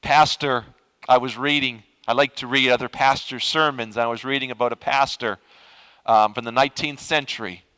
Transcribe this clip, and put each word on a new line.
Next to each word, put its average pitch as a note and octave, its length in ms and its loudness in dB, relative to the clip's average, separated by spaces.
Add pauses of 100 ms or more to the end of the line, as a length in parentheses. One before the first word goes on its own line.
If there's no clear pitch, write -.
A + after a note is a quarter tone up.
Pastor, C#3 640 2 (420)
I B2+ 100 8
was A#2+ 180 -4
reading, C3 480 -2 (240)
I A#2 60 0
like C3+ 220 0
to C3 100 -10
read C3 240 2
other B2 180 2
pastors' C3+ 560 -2
sermons, C3 520 -2
and A#2 60 0
I A#2 60 0
was A#2 160 -6
reading C3 260 -4
about A#2+ 220 -2
a A2+ 40 -8
pastor, B2 640 -2 (680)
um, G#2+ 280 4
from A#2 100 -8
the A#2 80 -8
nineteenth C#3 480 -2
century A#2 640 -6 (140)